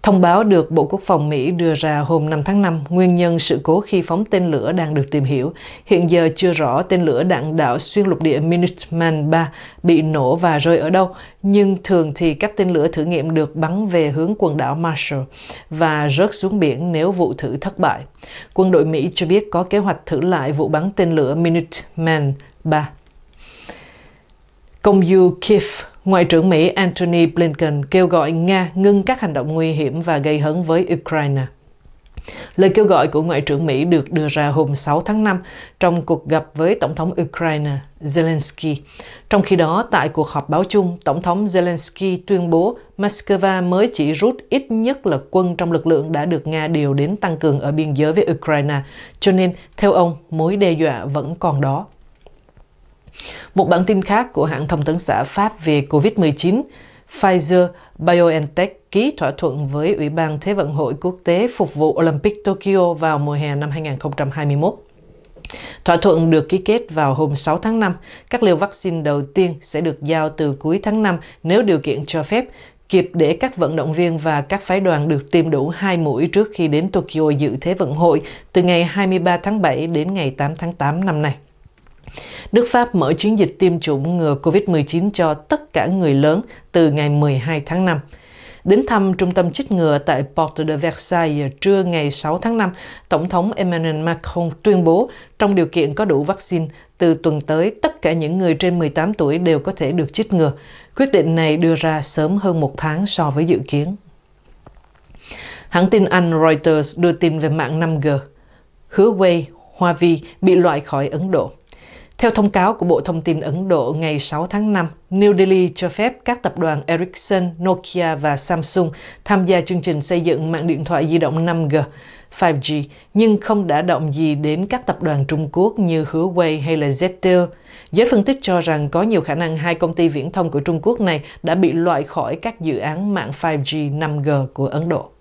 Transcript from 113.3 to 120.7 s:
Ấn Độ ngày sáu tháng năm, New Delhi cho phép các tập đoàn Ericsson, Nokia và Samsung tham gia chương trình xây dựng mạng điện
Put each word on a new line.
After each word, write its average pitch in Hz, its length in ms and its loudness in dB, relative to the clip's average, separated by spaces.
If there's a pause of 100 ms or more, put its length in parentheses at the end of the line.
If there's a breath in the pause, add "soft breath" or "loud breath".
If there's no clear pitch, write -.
Ấn 180 280 -4
Độ 147 300 0
ngày 156 200 -2
sáu 156 280 -4
tháng 208 260 -2
năm, 170 160 0 (220)
New 196 280 4
Delhi 190 360 4
cho 180 140 -4
phép 220 360 -2
các 240 180 -4
tập 170 160 -4
đoàn 156 280 -2
Ericsson, 180 640 -2 (120)
Nokia 180 520 -2
và 143 220 -2
Samsung 160 540 -2 (340 loud breath)
tham 190 220 2
gia 180 140 4
chương 180 200 -2
trình 151 200 -2
xây 170 200 -2
dựng 160 320 -2
mạng 160 140 -4
điện 156 180 -2